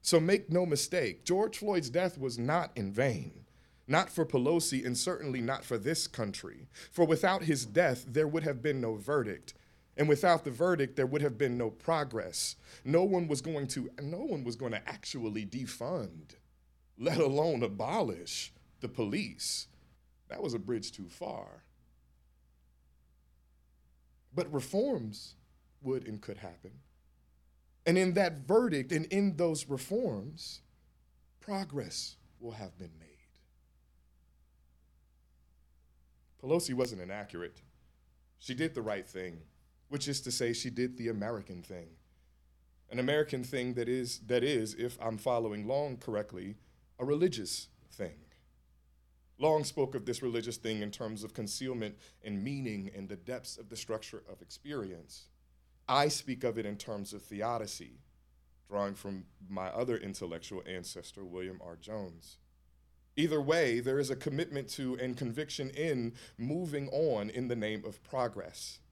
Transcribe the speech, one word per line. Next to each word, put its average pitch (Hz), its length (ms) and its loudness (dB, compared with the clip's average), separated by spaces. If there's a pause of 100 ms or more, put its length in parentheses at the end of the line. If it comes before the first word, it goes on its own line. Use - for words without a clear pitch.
So 170 180 6
make 190 320 4
no 180 140 4
mistake, 143 580 0
George 208 360 2
Floyd's 180 300 0
death 175 280 2
was 131 200 -2
not 147 380 2
in 98 160 -2
vain. 110 540 0 (420)
Not 160 220 4
for 165 160 2
Pelosi, 139 600 2
and 123 120 0
certainly 139 420 -2
not 127 240 -2
for 120 140 -2
this 143 300 0
country. 98 600 -6 (240)
For 170 140 8
without 180 380 6
his 139 220 4
death, 147 400 4
there 147 220 2
would 151 160 0
have 135 180 0
been 135 200 2
no 113 140 0
verdict. 107 580 0 (440)
And 151 100 6
without 156 380 6
the 139 60 -2
verdict, 143 440 4
there 135 120 4
would 143 140 2
have 139 160 2
been 123 200 2
no 117 140 2
progress. 117 840 0 (300)
No 160 180 8
one 185 240 4
was 143 140 2
going 147 260 -2
to, 131 220 -2 (120)
no 160 180 -4
one 196 260 -2
was 120 100 -2
going 120 160 -4
to 104 180 -4
actually 110 560 -4
defund, 117 880 -6 (640)
let 147 200 2
alone 139 460 4
abolish, 110 880 -2 (260)
the 123 80 -8
police. 110 800 -2 (640)
That - 120 -8
was 131 120 -2
a 113 60 -2
bridge 107 340 -4
too 92 160 -12
far. - 560 -10 (2750)
But 151 200 -2
reforms 156 840 -2 (460)
would 131 260 -2
and 107 140 -8
could 98 160 -10
happen. 98 340 -14 (1120)
And 170 120 8
in 185 160 6
that 165 340 2
verdict 170 460 4
and 156 140 2
in 196 280 2
those 160 320 2
reforms, 143 960 -4 (800)
progress 143 760 -6 (240)
will 117 120 -10
have 101 260 -10
been 85 200 -12
made. 82 100 -20 (3250)
Pelosi 143 320 2
wasn't 120 280 0
inaccurate. 92 600 -8 (760)
She - 160 -8
did 156 200 -2
the 127 80 -4
right 104 240 -4
thing, 90 340 -8 (500)
which 139 180 -4
is 139 140 -2
to 127 100 -6
say 120 220 0
she 123 160 -4
did 123 280 -2
the 117 120 -2
American 101 540 -4
thing. 87 240 -12 (1040)
An 120 80 -2
American 143 440 2
thing 123 300 -2
that 120 160 0
is, 123 380 -2
that 123 160 4
is, 117 320 2
if 120 260 -4
I'm 113 160 -2
following 107 500 0
Long 139 300 0
correctly, 104 580 -4 (440)
a 127 40 -2
religious 143 680 2 (220)
thing. 87 220 -6 (1300)
Long 156 240 6
spoke 135 320 0
of 107 100 -4
this 117 160 -4
religious 117 360 -2
thing 110 260 -2
in 104 80 -4
terms 107 320 -6
of 107 100 -12
concealment 110 640 -6 (260)
and 101 200 -4
meaning 113 520 -4
and 98 140 -10
the 101 60 -8
depths 110 420 -10
of 107 120 -16
the 113 60 -12
structure 110 460 -8 (100)
of 90 120 -16
experience. 98 840 -10 (580)
I 139 200 6
speak 131 360 -4
of 117 160 0
it 104 80 -4
in 104 100 -6
terms 101 360 -8
of 98 100 -12
theodicy, 101 760 -6 (720)
drawing 101 240 0
from 98 320 -8 (240)
my 92 200 -2
other 120 280 0
intellectual 92 720 -6
ancestor, 90 580 -10
William 92 400 -8
R. 85 120 -14
Jones. 90 600 -12 (800)
Either 151 260 2
way, 139 380 4
there 131 180 2
is 139 140 2
a 127 40 0
commitment 139 540 -2
to 127 320 -4
and 127 160 -2
conviction 135 540 -4
in 127 420 0 (240)
moving 147 520 -2
on 123 420 2
in 127 160 -2
the 120 80 0
name 107 300 -2
of - 180 -10
progress. 104 760 -4 (120)